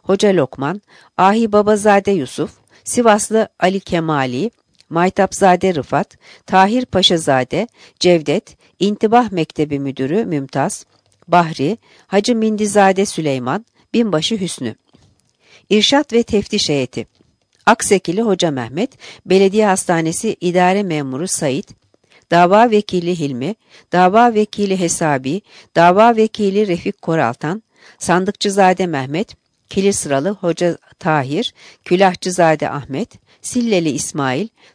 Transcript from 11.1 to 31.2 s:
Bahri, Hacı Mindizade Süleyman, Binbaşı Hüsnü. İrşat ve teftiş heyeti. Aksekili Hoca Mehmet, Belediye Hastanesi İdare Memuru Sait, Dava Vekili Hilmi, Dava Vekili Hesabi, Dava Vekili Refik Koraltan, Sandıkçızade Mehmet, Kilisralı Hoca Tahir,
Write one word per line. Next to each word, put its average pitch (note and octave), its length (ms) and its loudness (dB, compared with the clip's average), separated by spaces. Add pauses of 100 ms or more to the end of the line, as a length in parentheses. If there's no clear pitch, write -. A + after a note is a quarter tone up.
Bahri, E3+ 500 0 (280)
Hacı G#3 300 0
Mindizade G#3 680 2
Süleyman, C#3+ 600 -4 (280)
Binbaşı G3+ 460 -2
Hüsnü. C3+ 340 -8 (960)
İrşat B3 420 0
ve A#3 100 2
teftiş G#3 460 -4
heyeti. C3 380 -4 (600)
Aksekili G3 560 0
Hoca F#3 280 0
Mehmet, C3+ 400 -6 (360)
Belediye G3 400 2
Hastanesi F3 760 -2
İdare F3+ 420 2
Memuru D3+ 460 -6
Sait, D3 400 -4 (600)
Dava F#3 400 6
Vekili F3+ 480 -2
Hilmi, C#3+ 360 -6 (380)
Dava G3+ 420 4
Vekili G3+ 460 -2
Hesabi, D#3 600 -2 (360)
Dava G3 400 6
Vekili G#3+ 500 0
Refik F3+ 360 -6
Koraltan, D#3+ 600 -2 (360)
Sandıkçızade F#3 880 0
Mehmet, D3 500 -6 (340)
Kilisralı F#3+ 580 -2
Hoca F3+ 500 -2 (200)
Tahir, D3+ 560 -4 (300)